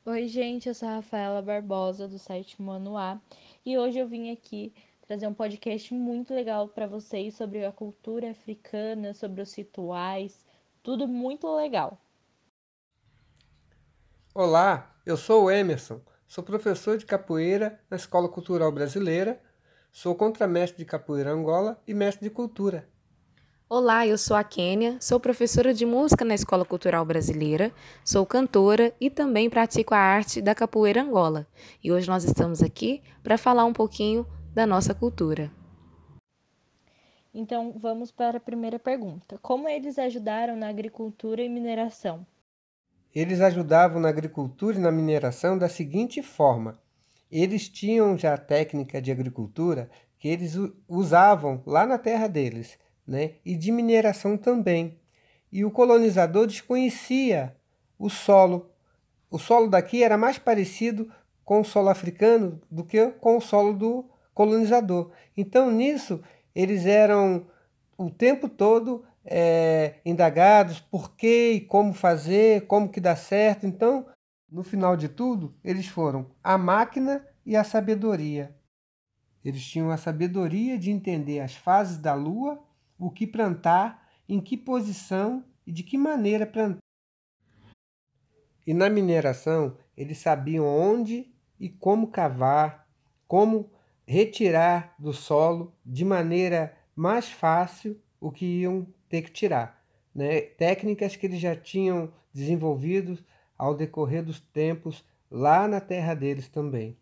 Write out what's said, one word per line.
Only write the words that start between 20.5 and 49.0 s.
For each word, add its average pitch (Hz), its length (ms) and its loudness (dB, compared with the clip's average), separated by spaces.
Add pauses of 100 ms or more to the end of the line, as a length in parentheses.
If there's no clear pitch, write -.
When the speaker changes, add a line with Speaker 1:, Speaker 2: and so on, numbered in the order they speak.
Speaker 2:
de 165 60 -12
capoeira 143 460 -6
Angola 165 560 -2
e 214 80 -8
mestre 202 340 -4
de 214 60 -12
cultura. 196 540 -4 (840)
Speaker 3:
Olá, 233 320 4
eu 214 140 2
sou 214 180 0
a 208 60 2
Kênia, 208 580 -2
sou 240 200 2
professora 247 520 2
de 233 140 0
música 254 380 4
na 226 100 2
Escola 185 300 0
Cultural 175 400 -2
Brasileira, 156 680 -2 (320)
sou 196 220 2
cantora 233 760 4
e 262 80 0
também 233 400 0
pratico 226 460 0
a 208 40 6
arte 202 440 2
da 208 140 2
capoeira 214 440 2
Angola. 170 460 0 (340)
E 165 120 -2
hoje 180 160 0
nós 185 160 0
estamos 170 400 2
aqui 226 360 -4 (220)
pra 226 160 2
falar 247 260 4
um 233 80 2
pouquinho 220 540 -2 (260)
da 226 140 2
nossa 190 260 2
cultura. 160 600 -4 (1800)
Speaker 1:
Então, 233 460 -6
vamos 226 320 -6
para 240 280 -4
a - 20 -8
primeira 233 360 -8
pergunta. 226 640 -8
Como 285 280 -4
eles 285 320 -6
ajudaram 233 560 -4
na 220 100 -8
agricultura 220 720 -8
e 247 80 -4
mineração? 226 800 -6 (880)
Speaker 2:
Eles 175 260 -2
ajudavam 170 600 4
na 160 80 2
agricultura 156 680 -4
e - 20 -2
na 170 100 2
mineração 156 680 0
da 180 120 0
seguinte 196 560 -6
forma. 117 580 0 (480)
Eles 185 380 -2
tinham 208 500 0
já 151 160 2
a 139 40 -6
técnica 143 600 -2